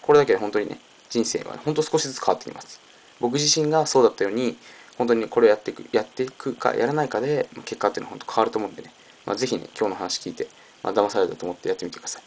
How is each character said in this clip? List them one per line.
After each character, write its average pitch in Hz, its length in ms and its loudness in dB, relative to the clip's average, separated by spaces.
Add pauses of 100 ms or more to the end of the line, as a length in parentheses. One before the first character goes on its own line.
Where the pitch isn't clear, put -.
こ - 120 4
れ 147 60 10
だ 143 60 6
け 123 60 0
で 95 80 4
本 104 120 -4
当 104 100 0
に - 80 -6
ね、 - 100 -10 (300)
人 117 160 0
生 - 140 -4
は - 260 -10
本 151 80 0
当 156 80 0
少 156 160 0
し 156 100 0
ず 135 60 -8
つ - 120 -8
変 92 80 4
わ - 60 -2
っ - 20 -16
て - 80 -12
き - 60 -14
ま - 60 -14
す。 - 180 -20 (400)
僕 120 140 0
自 147 260 2
身 151 100 0
が 156 180 2
そ - 120 4
う 123 40 8
だ 113 60 8
っ - 60 0
た - 80 -2
よ 98 60 0
う 98 40 -4
に、 120 240 -2 (400)
本 123 100 0
当 120 80 4
に 113 40 0
ね、 110 80 -4
こ - 140 2
れ 117 60 8
を - 20 10
や 104 80 6
っ - 20 -14
て - 120 -6
い - 20 -12
く、 - 180 -14
や 107 120 2
っ - 20 -6
て - 180 -6
い 131 60 -4
く 131 260 -8
か、 120 200 0
や 113 120 2
ら 139 60 0
な 151 100 2
い 135 60 -2
か 107 100 -2
で、 135 300 -2 (160)
結 - 100 -8
果 104 140 0
っ - 20 2
て - 80 -6
い - 40 -8
う - 20 -10
の - 60 -16
は - 0 -
本 - 80 -14
当 - 140 -12
変 113 80 4
わ 113 40 6
る 117 60 -2
と 110 80 -4
思 104 100 -4
う - 20 -12
ん - 40 -20
で - 80 -16
ね。 - 100 -20 (320)
ま 101 80 -4
あ、 - 20 0
ぜ 113 100 -2
ひ 120 120 -2
ね、 - 100 -10 (100)
今 107 120 0
日 - 0 -
の 92 60 -4
話 92 260 -6
聞 - 80 -8
い - 40 -10
て、 - 140 -6 (360)
ま 90 80 -2
あ、 - 20 -6
騙 104 160 4
さ 104 100 0
れ 92 80 4
た - 80 -6
と - 100 -10
思 90 80 -4
っ - 40 -10
て - 100 -8
や 92 80 0
っ - 20 -16
て - 60 -10
み 87 80 -8
て - 80 -16
く - 40 -20
だ - 40 -10
さ - 120 -10
い。 - 80 -20